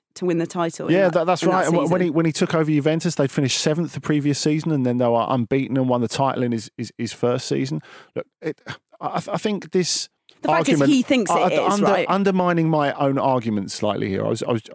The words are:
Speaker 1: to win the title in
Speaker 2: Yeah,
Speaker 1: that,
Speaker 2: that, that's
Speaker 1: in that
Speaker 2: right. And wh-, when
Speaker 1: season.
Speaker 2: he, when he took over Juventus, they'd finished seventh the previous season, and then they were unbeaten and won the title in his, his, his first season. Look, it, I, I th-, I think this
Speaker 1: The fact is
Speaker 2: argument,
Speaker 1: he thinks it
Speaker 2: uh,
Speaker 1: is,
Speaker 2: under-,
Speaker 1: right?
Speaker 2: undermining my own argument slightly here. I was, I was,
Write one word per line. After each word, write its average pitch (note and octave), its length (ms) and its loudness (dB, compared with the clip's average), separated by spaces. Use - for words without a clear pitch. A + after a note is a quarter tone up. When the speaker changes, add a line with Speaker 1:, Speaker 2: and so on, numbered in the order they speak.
Speaker 1:
to F#3 120 -6
win F3 120 0
the E3 80 -2
title E3+ 420 -4
in D#3+ 60 4
Speaker 2:
Yeah, F#3+ 100 4
Speaker 1:
that, F3 100 2
Speaker 2:
that, E3+ 100 2
that's F3 180 0
Speaker 1:
in E3 60 2
that F#3 60 2
Speaker 2:
right. F3+ 120 2
And E3 80 2
wh-, F3 40 4
when D3 100 2
Speaker 1:
season. F3+ 140 2
Speaker 2:
he, F3 80 0
when E3 160 2
he D#3 60 0
took F3 220 0
over D#3+ 160 2
Juventus, D#3 440 0
they'd C#3 160 2
finished C3+ 280 0
seventh D#3 360 -2
the C#3+ 80 -10
previous D3 360 0
season, D#3 320 0
and C#3 160 0
then A#2+ 120 0
they B2 100 2
were A#2 200 2
unbeaten C3 500 0
and B2+ 120 0
won B2 120 2
the A2+ 60 0
title C3+ 340 0
in A#2+ 100 0
his, A2+ 260 -6
his, A2+ 200 -10
his A#2 160 -6
first B2 340 -2
season. C#3 320 -2
Look, - 120 -8
it, D#3 240 -8
I, - 80 -12
I F#3 200 -6
th-, - 140 -8
I - 40 -2
think G3+ 340 -4
this - 380 -2
Speaker 1:
The - 60 -4
fact D#3+ 200 2
is E3+ 60 4
Speaker 2:
argument, C#3+ 200 4
Speaker 1:
he B3+ 60 4
thinks A#3+ 300 2
it E3+ 40 2
Speaker 2:
uh, E3 140 2
Speaker 1:
is, F#3+ 40 2
Speaker 2:
under-, G3+ 140 2
Speaker 1:
right? - 240 2
Speaker 2:
undermining F3+ 580 2
my D3 240 2
own C#3 240 0
argument A2+ 540 0
slightly G#2 400 -2
here. G2+ 160 -2
I - 20 -2
was, A2 140 -2
I - 100 -2
was, A2+ 100 -2